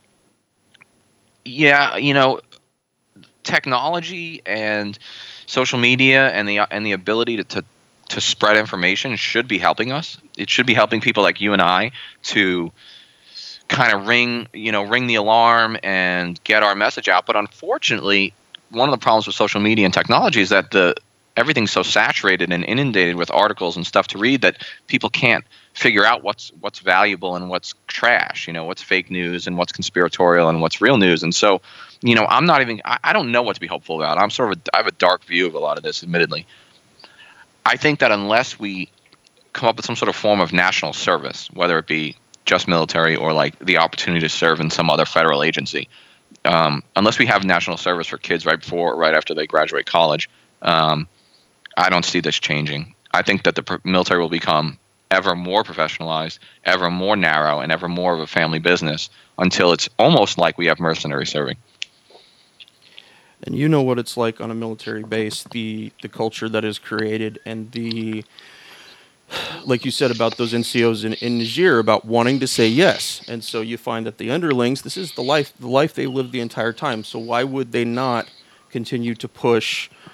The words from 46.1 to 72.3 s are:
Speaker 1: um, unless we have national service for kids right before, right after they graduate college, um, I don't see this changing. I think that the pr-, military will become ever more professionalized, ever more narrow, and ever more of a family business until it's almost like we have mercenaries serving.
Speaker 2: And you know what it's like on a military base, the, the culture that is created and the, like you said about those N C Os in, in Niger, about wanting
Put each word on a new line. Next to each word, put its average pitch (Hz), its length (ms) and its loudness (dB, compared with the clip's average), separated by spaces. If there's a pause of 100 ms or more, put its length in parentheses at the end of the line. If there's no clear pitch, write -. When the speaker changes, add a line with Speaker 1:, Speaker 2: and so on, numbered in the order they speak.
Speaker 1:
um, 80 380 2 (120)
unless 107 240 2
we 127 60 2
have 104 180 2
national 87 340 0
service 87 300 -2
for 73 100 -10
kids 85 280 -4
right 80 140 2
before, 85 360 -2
right 80 180 2
after 78 200 0
they 78 120 -4
graduate 76 400 0
college, 82 440 2 (320)
um, 80 460 0 (720)
I 90 120 2
don't 87 160 2
see 87 160 -2
this 78 180 -2
changing. 76 560 -4 (180)
I 87 80 4
think 98 220 0
that 85 120 2
the - 80 -4
pr-, 90 200 -6
military 90 360 2
will 82 100 0
become 80 500 -2 (320)
ever 92 240 2
more 90 280 0
professionalized, 80 760 -6 (240)
ever 90 260 2
more 92 260 0
narrow, 78 440 2
and 73 120 -4
ever 87 160 -2
more 87 260 0
of 82 60 -2
a 78 80 -6
family 80 320 0
business 80 500 0 (280)
until 90 360 2
it's - 160 -2 (100)
almost 120 380 4
like 85 200 0
we 87 100 0
have 80 120 2
mercenaries 78 500 -4
serving. 71 280 -4 (1900)
Speaker 2:
And - 120 -8
you 147 140 0
know 151 120 4
what 127 180 0
it's - 180 -8
like 113 240 -2
on 113 100 -8
a 113 40 -10
military 113 480 -8
base, 107 480 -6
the, 110 400 -8 (100)
the - 80 -12
culture 113 400 -6
that 110 160 -2
is 107 120 -4
created 110 680 -6
and 113 260 -12
the, 113 540 -8 (1400)
like 127 220 -2
you 127 60 -4
said 127 200 0
about 113 260 -2
those 117 160 -4
N 117 100 0
C 117 200 0
Os 113 200 0
in, 110 100 -4
in 120 240 -4
Niger, 120 420 2
about 110 240 2
wanting 117 380 2